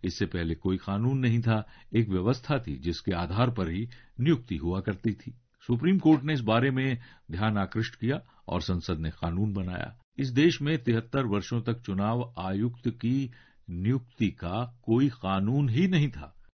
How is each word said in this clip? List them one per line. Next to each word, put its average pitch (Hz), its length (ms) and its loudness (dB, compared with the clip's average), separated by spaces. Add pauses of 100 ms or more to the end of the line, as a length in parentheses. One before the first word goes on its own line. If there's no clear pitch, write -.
इससे 95 220 -2
पहले 82 300 -4
कोई 95 220 -2
कानून 117 420 -2
नहीं 117 220 2
था, 113 260 0 (280)
एक 113 140 4
व्यवस्था 120 500 0
थी 73 160 -6
जिसके 82 360 -4
आधार 92 400 0
पर 92 180 -2
ही 104 200 -4 (300)
नियुक्ति 131 380 0
हुआ 87 240 -2
करती 101 320 -2
थी। - 180 -12 (360)
सुप्रीम 156 320 2
कोर्ट 156 240 6
ने 156 100 0
इस 131 80 0
बारे 117 300 4
में 131 260 0 (340)
ध्यान 104 260 0
आकृष्ट 104 380 -2
किया 123 260 -2 (260)
और 87 140 -2
संसद 87 380 -2
ने 80 100 -2
कानून 90 440 -2
बनाया। 90 440 -6 (200)
इस 135 120 -2
देश 143 320 4
में 147 220 -2
तिहत्तर 120 420 0
वर्षों 101 360 0
तक 117 200 -4
चुनाव 104 560 -2
आयुक्त 104 520 -2
की 123 420 -2 (380)
नियुक्ति 107 580 0
का 101 560 -6
कोई 127 260 4
कानून 110 600 0
ही 156 180 4
नहीं 151 220 4
था। 71 240 -12 (260)